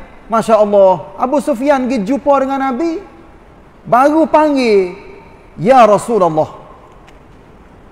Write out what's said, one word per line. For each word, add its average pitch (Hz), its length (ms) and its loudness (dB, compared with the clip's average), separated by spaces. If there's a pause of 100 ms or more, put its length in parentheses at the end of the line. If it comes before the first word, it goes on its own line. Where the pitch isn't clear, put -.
(300)
Masya 220 320 0
Allah, 196 560 2
Abu 262 240 -2
Sufyan 269 480 -2
pergi 226 160 -4
jumpa 277 320 -2
dengan 269 320 -4
Nabi, 330 320 -6 (880)
baru 285 400 2
panggil, 247 640 0 (640)
"Ya 226 320 4
Rasulullah." 185 640 0 (1400)